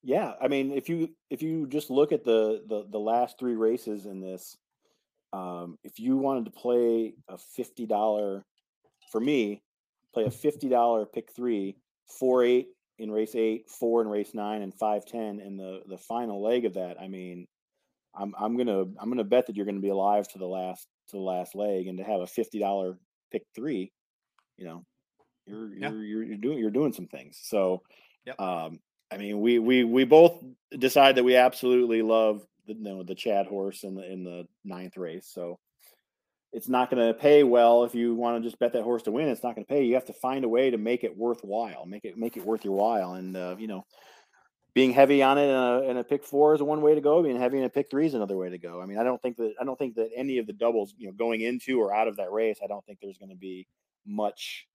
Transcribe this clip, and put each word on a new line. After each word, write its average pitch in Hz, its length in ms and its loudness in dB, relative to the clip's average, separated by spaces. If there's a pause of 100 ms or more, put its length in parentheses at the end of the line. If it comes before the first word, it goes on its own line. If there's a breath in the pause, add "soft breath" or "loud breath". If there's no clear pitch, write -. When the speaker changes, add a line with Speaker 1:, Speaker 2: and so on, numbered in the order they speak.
Speaker 1:
Yeah, 135 380 -2
I 131 80 -8
mean, 135 220 -2
if 139 180 -6
you, 165 220 -4 (180)
if 139 140 -8
you 160 240 -4
just 143 240 -6
look 143 220 2
at - 120 -2
the, 110 440 2
the, 107 200 -6
the 104 120 -6
last 120 380 -2
three 123 180 -4
races 110 500 -2
in 95 140 -12
this, 92 360 -14 (760)
um, 87 500 -10
if - 160 -20
you 127 180 0
wanted 135 300 0
to 107 60 -16
play 117 640 0 (140)
a 95 80 -16
fifty - 480 -12
dollar, 104 600 -2 (680)
for 110 100 -2
me, 117 400 -2 (540)
play 113 100 0
a 104 60 0
fifty 147 380 -4
dollar 117 360 2
pick - 280 -12
three, 104 440 -4 (300)
four 127 380 2
eight 123 240 4 (300)
in 110 120 -10
race 110 240 -2
eight, 113 340 -2
four 117 320 0
in 110 80 0
race 104 240 -4
nine, 107 300 -6
and 95 100 -10
five 107 320 -2
ten 107 360 -10
in 98 180 -14
the, 95 280 -14
the 95 120 -14
final 113 440 -8
leg 117 220 0
of 98 100 -2
that, 90 240 -8
I 95 100 -14
mean, 90 380 -14 (680)
I'm, 101 240 -10
I'm 110 180 -4
gonna, 110 260 0
I'm 101 280 -8
gonna 120 140 -2
bet 123 240 2
that 104 80 -10
you're 101 100 -4
gonna 101 140 -6
be 98 100 -2
alive 101 380 0
to - 100 -20
the 92 80 -10
last, 92 400 -8 (220)
to - 80 -14
the 98 60 -8
last 90 320 -6
leg, 98 340 -4
and 92 100 -10
to 98 60 -10
have 104 160 -4
a 90 60 -8
fifty - 340 -6
dollar 98 380 -2 (320)
pick 110 120 -8 (120)
three, 110 380 -8 (640)
you - 80 -20
know, 82 200 -16 (640)
you're, 104 280 -16
Speaker 2:
Yeah. 98 160 -8
Speaker 1:
you're, 110 140 -10
you're, 107 180 -6
you're 110 160 -10
doing, 135 200 -4
you're 110 120 0
doing 127 240 0
some 87 140 -14
things. - 340 -18
So, 95 400 0 (420 soft breath)
Speaker 2:
Yep. - 160 -12
Speaker 1:
um, 82 400 -6 (300)
I - 80 -12
mean, 104 220 -6
we, 120 180 4
we, 123 260 4
we 120 200 4
both 160 380 8 (360)
decide 135 380 6
that 123 80 4
we 127 120 8
absolutely 123 680 4
love 110 440 4 (200)
the, 107 80 -10
you 113 80 -14
know, 95 200 -10
the 90 120 -10
Chad 98 320 -2
horse 98 380 -6
in 95 100 -10
the, 92 160 -12
in 92 120 -12
the 87 240 -12 (180)
ninth 92 340 -12
race. 87 340 -10
So 87 260 -10 (960 soft breath)
it's - 160 -12
not 127 220 0
gonna 117 240 2
pay 147 280 8
well 120 420 6
if 117 100 -6
you 120 200 0
wanna 117 260 -2
just 113 180 -8
bet 120 160 0
that 117 80 0
horse 117 220 -2
to 107 60 -2
win. 143 180 -2
It's 117 140 -4
not 120 120 -4
gonna 107 100 -12
pay. 139 200 0
You 117 100 2
have 127 120 2
to 107 60 -14
find 131 320 -4
a 120 40 0
way 123 200 2
to 120 80 0
make 113 280 -2
it 90 120 -4
worthwhile, 104 720 -6
make 98 180 -16
it, 98 140 -12
make 113 180 -6
it 98 80 -12
worth 107 220 -2
your 98 80 -2
while. 98 400 0
And, 92 200 -10
uh, 90 240 -8
you 110 80 -12
know, 98 200 -12 (880 soft breath)
being 131 180 6
heavy 139 300 8
on 135 160 6
it 143 60 4
in 139 100 2
a, 127 340 2
in 127 80 -2
a 120 80 -2
pick 143 180 -2
four 151 320 6
is 147 80 2
one 151 200 0
way 151 120 8
to 151 60 0
go. 151 220 6
Being 131 160 0
heavy 127 180 2
in 131 80 0
a 123 60 -2
pick - 200 -2
three 139 140 0
is 156 80 0
another 101 240 -2
way 92 140 -4
to 90 80 -12
go. 87 240 -12
I - 20 -12
mean, 98 140 -8
I 117 60 0
don't 123 180 -2
think 120 160 -4
that, 113 200 -2
I 127 60 -6
don't 135 140 -6
think 127 160 -6
that 113 200 -2
any 131 220 -4
of 117 100 -2
the 107 60 -10
doubles, 107 460 -2
you 113 80 -16
know, 92 80 -14
going 113 260 -2
into 123 400 -2
or 101 140 0
out 113 140 2
of 101 100 -8
that 92 120 -6
race, 107 320 -2
I 101 40 -8
don't 101 180 -8
think 101 160 -20
there's 98 160 -14
gonna 98 180 -20
be 92 320 -14 (380)
much 104 720 -6